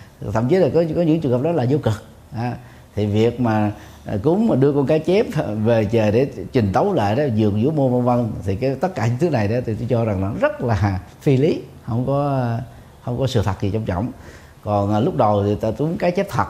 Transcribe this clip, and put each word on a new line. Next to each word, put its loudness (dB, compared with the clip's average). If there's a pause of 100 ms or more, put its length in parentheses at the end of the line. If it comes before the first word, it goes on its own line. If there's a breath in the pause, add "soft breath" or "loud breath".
<laughs> -10
thậm 0
chí 4
là 4
có, 4 (120)
có 0
những 2
trường 0
hợp 2
đó 0
là 0
vô 2
cực. -2 (340)
À, -4 (400 loud breath)
thì 0
việc 2
mà, 2 (340 loud breath)
à, -4
cúng 2
mà 2
đưa 4
con 0
cá 2
chép 2 (380)
về 4
trời 2
để 2 (260)
trình 2
tấu 2
lại 0
đó, 2 (120)
giường 2
vũ 2
môn 2
vân 2
vân, 0 (120)
thì -2
cái, -2
tất -2
cả -2
những 0
thứ 0
này 0
đó 0 (100)
thì -2
tôi -6
cho 0
rằng 0
nó -2 (100)
rất -2
là 0 (200)
phi 2
lý, 2 (260)
không -4
có, 0 (560 loud breath)
không -4
có 0
sự 0
thật -4
gì -2
trong -2
trọng. -4 (520 loud breath)
Còn, 0
à, 2
lúc 0
đầu 2
thì 2
ta -2
cúng -2
cá 0
chép -2
thật -2